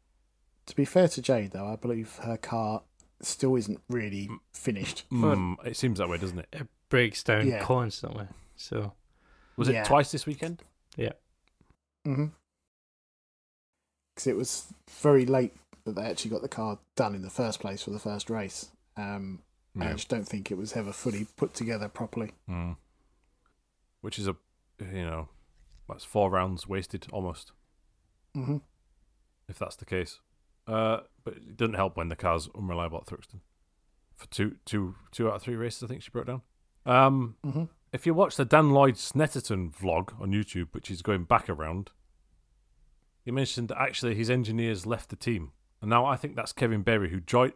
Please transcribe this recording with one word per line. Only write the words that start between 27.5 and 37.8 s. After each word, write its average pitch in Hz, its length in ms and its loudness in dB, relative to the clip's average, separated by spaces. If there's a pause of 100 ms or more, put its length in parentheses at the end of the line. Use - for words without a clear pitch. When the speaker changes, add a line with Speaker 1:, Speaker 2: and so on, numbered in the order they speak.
Speaker 1:
Mm-hmm. 139 220 -2 (920)
Speaker 2:
If 87 120 -14
that's 90 160 -8
the - 100 -18
case. 92 340 -4 (480)
Uh, 110 340 0 (220)
but - 140 -10
it - 200 -20
doesn't 113 180 0
help 95 220 0
when 85 120 -2
the 82 60 -6
car's 82 400 0
unreliable 85 440 -4
at - 80 -16
Thruxton. - 340 -16 (760)
For - 120 -20
two, - 380 -2
two, 95 300 -2 (160)
two 113 160 0
out 101 80 0
of 104 60 -8
three 120 140 -6
races, 117 280 -6
I 113 40 -8
think 123 160 -8
she - 80 -18
broke 120 160 -4
down. 123 140 -4 (440)
Um, 131 580 6
Speaker 1:
Mm-hmm. 147 200 -2 (280)